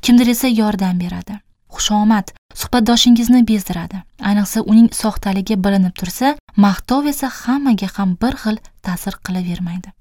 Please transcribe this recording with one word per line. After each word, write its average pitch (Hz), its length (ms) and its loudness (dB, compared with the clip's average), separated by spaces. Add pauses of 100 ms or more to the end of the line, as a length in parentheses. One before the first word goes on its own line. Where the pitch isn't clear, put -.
Kimdir 240 240 6
esa 240 200 0
yordam 208 520 0
beradi. 175 340 -8 (400)
Xushomad 214 540 2 (340)
suhbatdoshingizni 240 840 2
bezdiradi. 185 500 -4 (320)
Ayniqsa, 208 300 0 (120)
uning 226 180 8 (120)
soxtaligi 196 640 -2
bilinib 190 360 2
tursa, 254 360 -2 (300)
maqtov 254 480 0
esa 285 140 -6 (140)
hammaga 247 540 0
ham 196 140 0 (120)
bir 254 120 0 (100)
xil 214 140 -2 (280)
ta'sir 180 280 -6 (120)
qilavermaydi. 180 640 -6 (120)